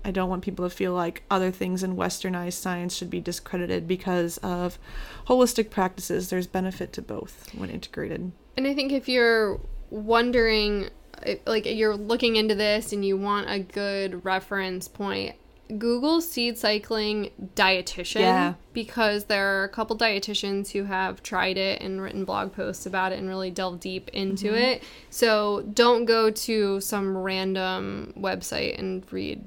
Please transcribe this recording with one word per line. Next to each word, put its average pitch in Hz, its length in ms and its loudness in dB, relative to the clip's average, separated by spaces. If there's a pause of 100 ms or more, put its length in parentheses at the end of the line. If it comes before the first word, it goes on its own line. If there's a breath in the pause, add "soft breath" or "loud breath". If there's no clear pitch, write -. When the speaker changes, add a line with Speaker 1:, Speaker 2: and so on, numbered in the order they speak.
Speaker 1:
I 196 60 -2
don't 185 180 0
want 185 140 -2
people 185 240 -2
to 180 60 -4
feel 180 200 -2
like 170 360 -2
other 185 220 4
things 185 320 -2
in 185 140 -2
westernized 180 560 -2
science 175 420 -4
should 180 140 -6
be 180 100 -4
discredited 175 680 -4
because 180 500 0
of 180 420 -4 (480 loud breath)
holistic 240 420 6
practices. 185 600 -2
There's 180 180 -2
benefit 185 460 -4
to - 80 -8
both - 560 -12
when 95 120 -6
integrated. - 600 -6 (240)
Speaker 2:
And 262 120 0
I 277 60 0
think 277 200 0
if 262 160 -2
you're 226 500 4 (300)
wondering, 220 1000 2 (360)
if, - 200 -2
like, 214 200 0
you're 214 300 2
looking 226 420 2
into 214 180 4
this 208 380 2
and 202 100 -2
you 196 140 2
want 202 320 0
a 202 100 0
good 196 640 -4
reference 190 640 -2
point, 196 480 -4 (420)
Google 247 440 2
seed 240 360 -2
cycling 214 760 0 (240)
dietitian, 185 680 2
Speaker 1:
Yeah. 185 320 6 (180)
Speaker 2:
because 214 540 0
there 196 340 2
are 196 60 2
a 196 40 -8
couple 220 280 -2
dietitians 202 720 0
who 196 140 -2
have 190 360 -2
tried 190 360 0
it 190 240 0
and 190 200 -4
written 190 220 -4
blog 196 300 -4
posts - 320 -6
about 185 260 -2
it 185 80 -4
and 190 80 -4
really 190 240 -4
delved 180 300 -4
deep 185 320 -8
into 196 340 -2
Speaker 1:
Mm-hmm. 214 80 2
Speaker 2:
it. 240 280 2 (260 loud breath)
So 208 540 2 (100)
don't 240 320 6
go 226 260 4
to 208 480 0
some 196 380 -2
random 190 1000 -2
website - 640 -2
and 190 320 -4
read 190 360 -6